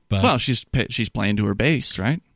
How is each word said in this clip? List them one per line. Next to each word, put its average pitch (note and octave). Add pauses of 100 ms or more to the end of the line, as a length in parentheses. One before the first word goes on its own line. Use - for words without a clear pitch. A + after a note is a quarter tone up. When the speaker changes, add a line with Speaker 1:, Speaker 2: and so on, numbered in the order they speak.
Speaker 1:
but G2
Speaker 2:
Well, D#3+
she's -
pa-, -
she's A#2+
playing G#2
to G#2
her G2+
base, C#3+
right? A#2+ (140)